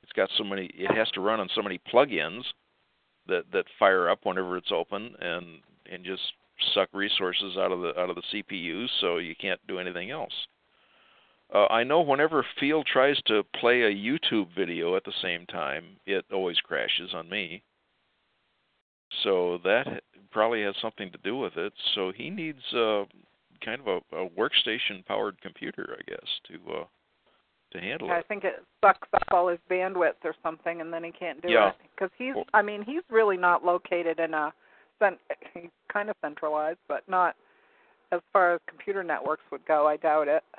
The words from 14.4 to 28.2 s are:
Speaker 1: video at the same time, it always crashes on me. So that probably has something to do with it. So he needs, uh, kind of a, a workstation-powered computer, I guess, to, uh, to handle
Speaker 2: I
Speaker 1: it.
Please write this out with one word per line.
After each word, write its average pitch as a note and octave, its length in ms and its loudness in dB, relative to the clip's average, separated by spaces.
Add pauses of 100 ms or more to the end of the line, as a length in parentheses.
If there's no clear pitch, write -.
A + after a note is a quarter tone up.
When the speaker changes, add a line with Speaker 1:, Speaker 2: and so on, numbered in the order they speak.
Speaker 1:
video E2+ 400 -2
at F#2+ 80 -2
the G2+ 180 -10
same F2 240 -4
time, E2 640 -8
it F#2+ 240 0
always F#2 300 0
crashes E2+ 520 -4
on E2 160 -10
me. F#2 340 -6 (1600)
So F2+ 400 2
that A2 380 0 (300)
probably A2 320 2
has G2+ 180 -2
something G#2 300 -8
to E2+ 80 -20
do A2 180 -4
with G2 200 -6
it. F2 160 -6 (200)
So F#2+ 180 -2
he B2+ 180 -10
needs, D#3+ 320 -10 (120)
uh, G#2+ 320 2 (580)
kind B2 220 -6
of - 20 0 (240)
a, D#2 60 -8
a F#2 120 -4
workstation-powered G#2 1120 -2
computer, - 560 -12
I - 120 -16
guess, - 180 -12 (200)
to, E2+ 260 -12
uh, D2+ 100 -8 (880)
to - 80 -12
handle B2 320 -6
Speaker 2:
I F3 80 2
Speaker 1:
it. - 80 -8